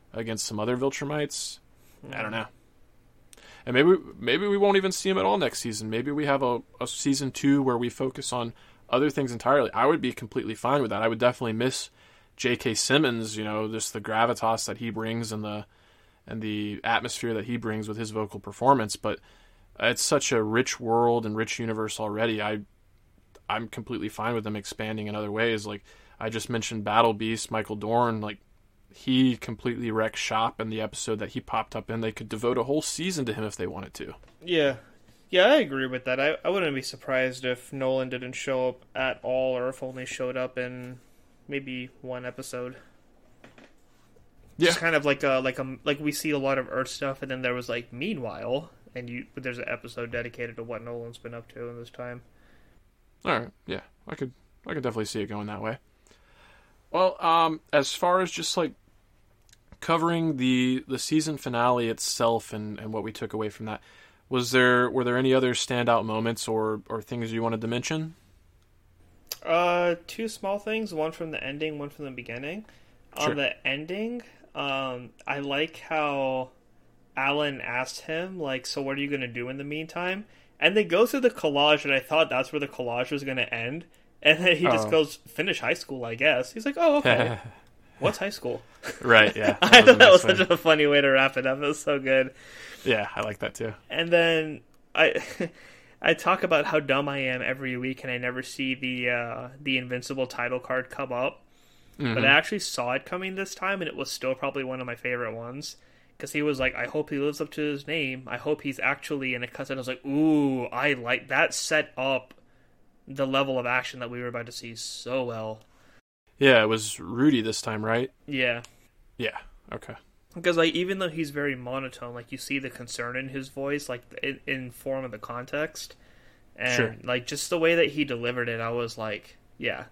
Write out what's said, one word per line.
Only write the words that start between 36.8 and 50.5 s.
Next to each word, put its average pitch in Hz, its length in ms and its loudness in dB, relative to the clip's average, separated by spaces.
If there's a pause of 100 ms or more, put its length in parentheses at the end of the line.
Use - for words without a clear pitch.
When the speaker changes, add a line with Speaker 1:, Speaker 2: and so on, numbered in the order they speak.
Speaker 2:
surprised 131 640 -2
if 123 280 -4
Nolan 131 360 0
didn't 127 260 -8
show 127 340 -2
up 123 160 -6 (100)
at 131 300 -2
all, 131 340 0
or 127 100 -2
if 131 140 -8
only 127 240 -10
showed 127 300 -6
up 127 200 -6
in 127 440 -10 (480)
maybe 131 420 -8 (120)
one 127 220 -10
episode. 123 520 -10 (1800)
Speaker 1:
Yeah. 170 120 4
Speaker 2:
Just 170 100 2
kind 165 160 2
of 147 100 2
like 139 200 0
a, 135 180 2
like 131 160 -4
a, 131 240 -8
like 147 160 -2
we 151 140 -2
see 151 180 -4
a 143 80 0
lot 135 200 0
of 127 120 -6
Earth 127 180 -2
stuff, 135 340 -6
and 135 80 -10
then 131 120 -6
there 123 120 0
was, 123 140 -6
like, 120 240 -6
Meanwhile, 127 800 -4 (240)
and 123 160 -10
you, 120 240 -10
but 127 80 -12
there's 123 160 -8
an - 100 -10
episode 117 440 -8
dedicated 117 440 -8